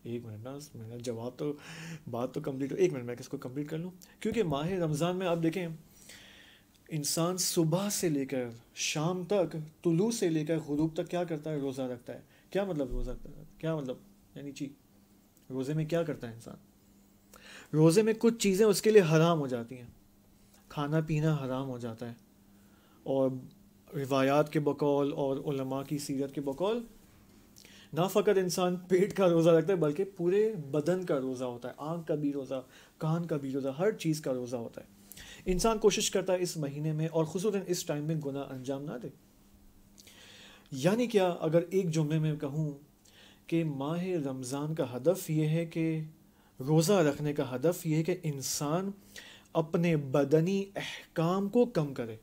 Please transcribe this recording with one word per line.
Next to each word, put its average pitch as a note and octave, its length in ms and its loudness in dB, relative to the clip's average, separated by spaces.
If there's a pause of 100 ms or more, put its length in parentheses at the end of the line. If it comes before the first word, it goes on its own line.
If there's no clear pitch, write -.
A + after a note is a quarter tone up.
ایک A#2+ 220 -8
منٹ G#2+ 180 -12
نا، C3+ 140 -10 (180)
میں A2+ 120 -14
نے A#2 100 -12
جواب A#2 400 -6
تو، D3 160 -4 (580)
بات A#2+ 220 -4
تو D#3+ 80 -6
کمپلیٹ C#3 300 -4
ہو، - 60 -6
ایک F3 160 4
منٹ B2+ 100 -6
میں A#2+ 160 -8
اس B2+ 100 -16
کو C#3 80 -8
کمپلیٹ C#3+ 320 -8
کر D#3 80 -6
لوں، F3 140 -8 (280)
کیونکہ G#3+ 240 0
ماہ D3+ 260 0
رمضان E3+ 460 0
میں F#3 120 -2
آپ E3+ 160 2
دیکھیں E3 240 0 (1200)
انسان E3 480 0
صبح F3 520 2
سے G3+ 200 0
لے C#3 160 0
کر B2+ 240 -4 (260)
شام F3 480 -2
تک، E3+ 320 0 (280)
طلوع F3 280 4
سے G#3+ 180 0
لے D#3 160 0
کر D#3+ 140 0
غروب D#3 340 0
تک E3 160 -4
کیا F3+ 140 -2
کرتا D#3+ 280 -6
ہے؟ D3+ 80 -2
روزہ C3+ 220 -4
رکھتا B2 320 -8
ہے۔ - 80 -14 (280)
کیا F#3+ 140 0
مطلب D#3+ 280 -2
روزہ B2 200 -2
رکھتا - 280 -12
ہے؟ - 40 -18 (140)
کیا D#3+ 180 -2
مطلب، C3 200 -6 (400)
یعنی C#3 160 -12
چی، C#3 180 -10 (800)
روزے C3 240 -4
میں D#3 120 0
کیا E3 180 0
کرتا C3 260 -6
ہے A2+ 40 -14
انسان؟ - 220 -16 (1160)
روزے D#3+ 280 8
میں A3 180 4
کچھ A3+ 180 4
چیزیں G3 280 4
اس G#3 160 4
کے G#3+ 100 4
لیے G#3+ 100 12 (100)
حرام D#3+ 280 6
ہو C#3+ 80 -2
جاتی B2 300 -6
ہیں، A#2+ 100 -16 (840)
کھانا D3+ 300 0
پینا D#3 460 2
حرام C3 240 -4
ہو B2 80 -8
جاتا A#2+ 320 -8
ہے، A#2 40 -12 (920)
اور C3+ 260 2 (680)
روایات C#3 580 2
کے D#3+ 60 4
بقول C#3+ 560 2
اور C3+ 220 0
علماء C3+ 460 -4
کی D3 140 -4
سیرت C#3 380 -4
کے D#3 60 -4
بقول F3+ 420 -2 (1120)
نہ D3+ 80 0 (100)
فقط G3+ 260 4
انسان F3+ 380 2
پیٹ F#3 380 2
کا F#3+ 160 6
روزہ E3 200 6
رکھتا E3 240 6
ہے F#3 40 2
بلکہ D3+ 260 2 (140)
پورے G3+ 360 2 (180)
بدن D#3+ 320 0
کا E3+ 180 0
روزہ C3 220 -4
ہوتا B2 260 -8
ہے، A#2+ 80 -14
آنکھ D#3+ 300 -6
کا E3 80 0
بھی D3 180 0
روزہ، C3 300 -6 (340)
کان E3 280 0
کا E3 120 -2
بھی C3+ 140 -6
روزہ، C3+ 160 -2 (120)
ہر G3+ 120 2
چیز D#3 300 -2
کا C#3 120 -2
روزہ B2 220 -4
ہوتا - 260 -8
ہے۔ - 40 -20 (600)
انسان G3+ 320 2
کوشش G#3 340 2
کرتا F#3+ 220 0
ہے F#3 80 0
اس F3 160 -4
مہینے D3+ 340 -4
میں D#3 160 -2
اور D#3+ 180 2
خصوصاً F#3+ 420 -2
اس F3 180 -2
ٹائم D3 180 -4
میں D#3+ 120 -2
گناہ C#3 360 -6
انجام C3+ 320 -6
نہ C3 200 -8
دے۔ - 40 -10 (1600)
یعنی F#3+ 360 2
کیا، F#3+ 220 4
اگر E3+ 400 2
ایک F#3+ 220 2
جملے D#3 280 2
میں D#3 160 0
کہوں D3 360 -4 (760)
کہ E3 160 0
ماہ D#3 400 -4
رمضان C#3+ 720 -4
کا B2+ 200 -2
ہدف E3 340 0
یہ D#3 180 2
ہے E3 180 0
کہ، D#3+ 360 -2 (580)
روزہ D#3 340 4
رکھنے D3 400 4
کا C3 220 -2
ہدف E3 320 0
یہ D#3 80 2
ہے D#3+ 80 2
کہ F3+ 200 0
انسان D3+ 680 -2 (640)
اپنے E3+ 440 2
بدنی D#3 680 2 (100)
احکام F3+ 760 -2
کو A#3+ 160 4
کم D#3 280 -2
کرے۔ A#2 300 -6